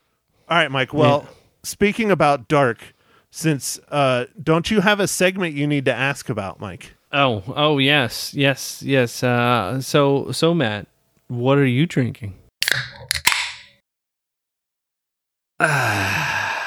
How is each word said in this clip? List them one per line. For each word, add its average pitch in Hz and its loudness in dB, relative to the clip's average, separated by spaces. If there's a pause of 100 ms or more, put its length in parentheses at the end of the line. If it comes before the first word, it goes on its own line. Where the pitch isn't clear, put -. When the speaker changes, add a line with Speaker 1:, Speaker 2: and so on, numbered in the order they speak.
(500)
Speaker 1:
All 165 2
right, 156 2
Mike. 131 -2
Well, 147 4
Speaker 2:
Yeah. - -20 (340)
Speaker 1:
speaking 208 0
about 143 2
dark, 139 0 (380)
since, - -4 (100)
uh, 131 0 (160)
don't 160 2
you 214 2
have 208 2
a 185 0
segment 185 0
you 139 -2
need 143 0
to 131 2
ask 135 -4
about, 101 -6
Mike? - -12 (180)
Speaker 2:
Oh, 131 2 (140)
oh, 147 2
yes, 135 0
yes, - -2
yes. 131 0
Uh, 120 0
so, 139 2
so, 165 0
Matt, 110 -2 (400)
what 123 2
are 139 4
you 131 2
drinking? 110 -4 (3250)
<sighs> 131 -2 (220)